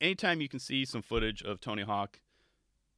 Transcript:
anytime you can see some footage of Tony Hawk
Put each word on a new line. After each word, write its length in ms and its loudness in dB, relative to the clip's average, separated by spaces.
anytime 400 2
you 80 -2
can 120 -6
see 240 0
some 180 -4
footage 400 0
of 180 -4
Tony 220 -2
Hawk 380 -2